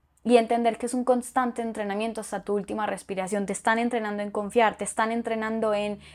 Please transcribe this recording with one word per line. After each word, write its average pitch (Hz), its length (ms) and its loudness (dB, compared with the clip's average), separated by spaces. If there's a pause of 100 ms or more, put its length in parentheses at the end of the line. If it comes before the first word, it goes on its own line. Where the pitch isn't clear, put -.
(240)
Y 233 140 8
entender 233 420 4
que 247 80 -4
es 240 80 -4
un 247 80 -2
constante 247 580 0
entrenamiento 220 600 -4
hasta 202 200 -6
tu 202 140 -2
última 208 320 -4
respiración. 196 580 -4
Te 196 80 -4
están 226 240 2
entrenando 220 460 -2
en 208 80 -6
confiar, 208 440 2
te - 80 -8
están 220 280 -2
entrenando 220 640 -2
en 208 240 -2 (160)